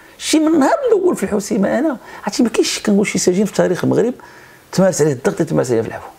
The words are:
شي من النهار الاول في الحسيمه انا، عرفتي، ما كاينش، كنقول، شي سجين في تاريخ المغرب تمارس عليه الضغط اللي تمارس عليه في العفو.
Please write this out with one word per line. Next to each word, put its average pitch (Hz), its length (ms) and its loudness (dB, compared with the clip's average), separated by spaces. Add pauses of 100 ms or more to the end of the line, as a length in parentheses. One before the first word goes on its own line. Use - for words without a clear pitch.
(180)
شي - 220 0
من 311 80 2
النهار 320 280 2 (120)
الاول 370 280 2
في - 80 -6
الحسيمه 202 560 -2
انا، 277 180 -2 (260)
عرفتي، 226 200 -2
ما 233 60 2
كاينش، - 360 -2
كنقول، 202 220 2
شي - 120 -4
سجين 185 260 2
في 190 80 -6
تاريخ 175 300 0
المغرب 170 300 2 (580)
تمارس 180 300 2
عليه 151 120 2
الضغط 131 200 -2
اللي 165 120 -2
تمارس 139 260 0
عليه 113 100 2
في 107 60 -4
العفو. - 200 -12 (120)